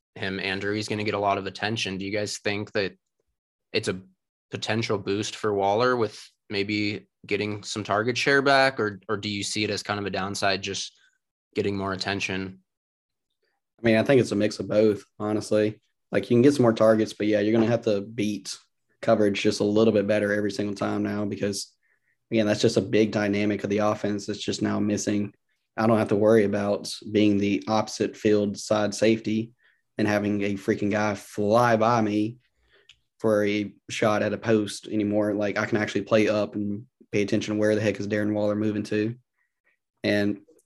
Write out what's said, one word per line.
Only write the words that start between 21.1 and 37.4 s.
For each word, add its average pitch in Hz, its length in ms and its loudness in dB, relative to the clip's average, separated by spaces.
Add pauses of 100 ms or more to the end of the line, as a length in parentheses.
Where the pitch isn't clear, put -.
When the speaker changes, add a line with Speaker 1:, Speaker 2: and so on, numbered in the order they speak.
Speaker 2:
because, 101 440 -6 (600)
again, 110 160 2
that's 107 160 2
just 113 160 2
a - 20 6
big 104 320 2
dynamic 104 520 0
of 101 60 -4
the 101 80 0
offense 104 460 -2
that's 101 180 -8
just 98 200 -4
now 104 180 -2
missing. 104 540 -2 (420)
I 110 100 0
don't 113 120 4
have 113 100 0
to 107 80 2
worry 107 280 6
about 101 460 -2 (220)
being 104 240 4
the 101 320 0
opposite 107 480 -2
field 104 400 2
side 104 380 -2
safety 110 580 0 (460)
and 107 100 0
having 104 340 0
a 101 120 -2
freaking 104 360 -2
guy 107 240 0
fly 113 640 2
by 113 240 2
me 107 380 -2 (800)
for 107 260 2
a 104 280 -2 (180)
shot 107 320 2
at 104 100 0
a 101 60 -4
post 107 480 0
anymore. 104 480 0
Like, 104 240 -2
I 107 80 0
can 113 120 0
actually 104 240 -2
play 107 260 4
up 104 260 0
and 104 300 -4 (260)
pay 104 120 2
attention 104 320 0